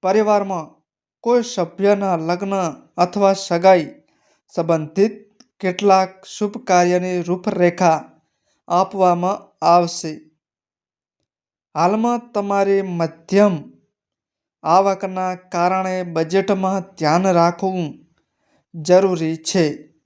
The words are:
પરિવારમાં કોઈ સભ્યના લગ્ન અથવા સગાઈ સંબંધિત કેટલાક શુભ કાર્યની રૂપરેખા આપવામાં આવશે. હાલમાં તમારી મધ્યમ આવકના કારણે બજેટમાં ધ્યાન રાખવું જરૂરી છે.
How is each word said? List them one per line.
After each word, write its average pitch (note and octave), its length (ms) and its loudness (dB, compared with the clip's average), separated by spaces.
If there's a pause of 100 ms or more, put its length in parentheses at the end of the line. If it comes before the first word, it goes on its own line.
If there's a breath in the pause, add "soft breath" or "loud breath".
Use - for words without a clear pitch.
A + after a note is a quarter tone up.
પરિવારમાં G3 720 0 (460)
કોઈ A#3+ 220 2
સભ્યના G3 720 -2
લગ્ન F3+ 380 -4 (420)
અથવા G3 360 2
સગાઈ F3+ 680 2 (520)
સંબંધિત E3 880 -2 (160)
કેટલાક F#3+ 640 0
શુભ G#3 340 -8
કાર્યની F3+ 640 0
રૂપરેખા F3 880 0 (580)
આપવામાં F#3 1000 -2
આવશે. F3 540 0 (1500)
હાલમાં A3 580 -2
તમારી G3 500 0
મધ્યમ F3 880 -2 (920)
આવકના F#3 720 0
કારણે F#3 680 -2
બજેટમાં F#3+ 800 -2
ધ્યાન F3+ 520 0
રાખવું F3 680 0 (760)
જરૂરી E3+ 640 2
છે. - 580 -4 (120)